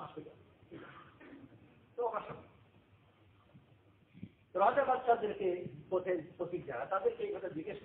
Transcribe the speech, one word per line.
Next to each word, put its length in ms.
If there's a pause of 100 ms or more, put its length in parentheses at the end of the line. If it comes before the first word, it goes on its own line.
আসবে 200
কেন? 120 (1600)
তো 60 (160)
অসম্ভব। 320 (2000)
রাজা 220
বাচ্চাদেরকে 640 (420)
পথে 220 (260)
পথিক 280
যারা, 200
তাদেরকে 380
এই 100
কথা 140
জিজ্ঞেস 360